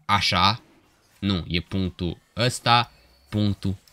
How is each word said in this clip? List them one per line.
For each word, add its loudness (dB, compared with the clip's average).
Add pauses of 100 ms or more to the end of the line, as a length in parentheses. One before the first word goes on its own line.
așa. 2 (580)
Nu, -2
e -2
punctul -4 (200)
ăsta, 0 (380)
punctul -2 (180)